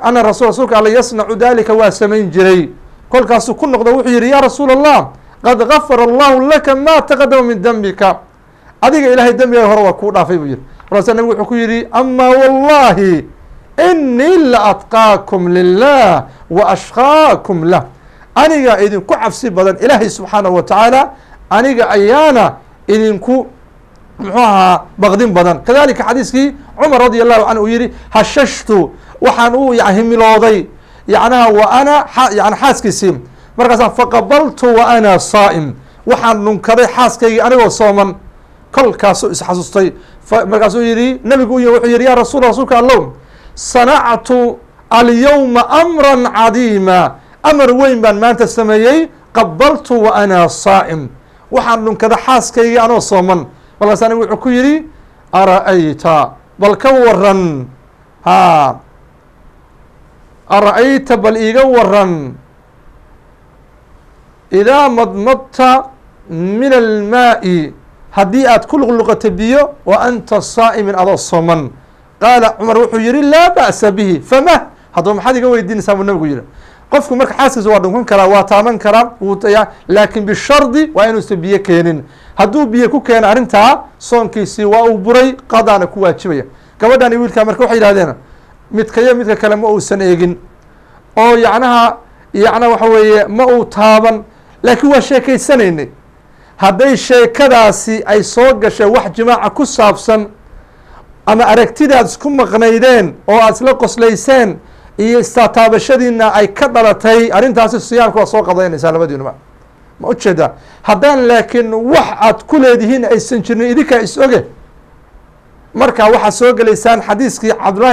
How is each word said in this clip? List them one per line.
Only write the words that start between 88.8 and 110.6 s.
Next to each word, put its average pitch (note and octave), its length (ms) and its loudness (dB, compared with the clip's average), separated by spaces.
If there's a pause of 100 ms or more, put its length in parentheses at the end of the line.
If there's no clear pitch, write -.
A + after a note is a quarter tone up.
midka A3 220 -4
kale G#3+ 200 -2
ma A3 120 -4
uusan G3+ 320 -2
eegin, F3 360 0 (800)
oo A#3 200 4
yacnaha, A#3 600 0 (360)
yacna, A3+ 360 0
waxa A3 180 0
weeye, G#3+ 420 4
ma A3 180 -2
uu A#3+ 180 2
taaban, A3 580 2 (400)
laakiin C4 300 2
waa C4 80 4
sheekaysanaynay. B3 880 -2 (680)
Hadday G3 400 0
sheekadaasi A#3 1080 2
ay G3+ 160 0
soo B3+ 320 2
gashay G#3 320 -2
wax G#3+ 260 -2
jimaaca A3+ 380 -2
ku C#4+ 160 -4
saabsan, G#3+ 640 -2 (1000)
ama A3 180 2
aragtidaad A#3+ 640 2
isku - 240 -8
maqnaydeen A3+ 840 2 (140)
oo A3 120 4
aad A3 140 4
isla B3+ 200 0
qoslayseen A#3 800 0 (420)
iyo A#3 220 0
istaataabashadiinna A3+ 1120 0
ay G#3 140 -2
ka C#4+ 200 -4
dhalatay, A3+ 640 2
arrintaasi A3 480 0
siyaamka A#3 400 -2
waa F#3 60 0
soo G#3+ 160 -2
qadaynaysaa E3+ 500 -2
labadiinuba. C#3+ 420 -6 (640)
Ma - 80 -10
u E3 60 -2
jeedaa? D#3+ 360 -2 (320)